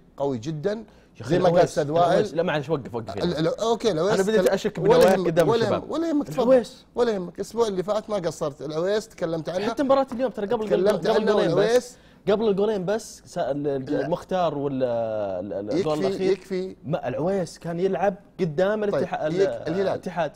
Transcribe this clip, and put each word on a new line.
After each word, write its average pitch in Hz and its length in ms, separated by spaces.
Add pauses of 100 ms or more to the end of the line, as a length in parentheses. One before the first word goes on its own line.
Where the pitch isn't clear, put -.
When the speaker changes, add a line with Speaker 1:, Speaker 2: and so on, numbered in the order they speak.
(180)
Speaker 1:
قوي 139 200
جدًا، 151 340 (460)
Speaker 2:
يا - 40
أخي - 80
Speaker 1:
زي 175 100
ما 180 60
قال 170 80
Speaker 2:
العويس، 170 160
Speaker 1:
أستاذ 147 220
وائل. 170 180
Speaker 2:
العويس، 180 240
لا 165 100
معلش، 151 260
وقف، 139 260
وقف 113 200
يعني. - 80
Speaker 1:
ال-، 160 240
ال-، - 120
أوكي، 226 320
العويس 175 220
Speaker 2:
أنا 190 100
بديت 214 180
Speaker 1:
تكلم-، 185 120
Speaker 2:
أشك 196 240
Speaker 1:
ولا 156 100
Speaker 2:
بالعويس 175 260
Speaker 1:
يهمك، 185 140
Speaker 2:
قدام 170 220
Speaker 1:
ولا 233 120
Speaker 2:
الشباب. 202 220
Speaker 1:
يهمك، - 80
ولا 330 180
يهمك، 294 180
تفضل. 247 160
Speaker 2:
العويس. 247 420 (100)
Speaker 1:
ولا 240 160
يهمك، 180 240
الأسبوع 220 320
اللي 185 160
فات 208 260
ما 214 60
قصرت. 160 460
العويس 175 460
تكلمت 165 420
عنه. 196 200
Speaker 2:
حتى 240 140
مباراة 269 280
اليوم 247 200
ترى 202 160
قبل، 233 80
قبل، 214 140
Speaker 1:
تكلمت 196 380
Speaker 2:
قبل - 20
Speaker 1:
عنه 214 80
Speaker 2:
الجولين 208 300
بس. 165 60
Speaker 1:
العويس. 220 440 (320)
Speaker 2:
قبل 214 180
الجولين 202 380
بس، 214 400
س-، - 120
ال-، 143 300
ال-، 139 240
Speaker 1:
لا. 143 140
Speaker 2:
المختار 170 520
وال-، 139 260
ال-، 107 720
ال-، 101 200
الجول 156 240
Speaker 1:
يكفي، 151 100
Speaker 2:
الأخير. 185 240
Speaker 1:
يكفي. 190 520
Speaker 2:
ما 151 240
العويس 165 520
كان 170 200
يلعب 190 360 (240)
قدام 190 460
Speaker 1:
طيب، 202 100
Speaker 2:
الاتحا-، 180 260
ال-، 165 200
Speaker 1:
يك-، 196 80 (180)
الهلال. 180 200
Speaker 2:
الاتحاد. 170 480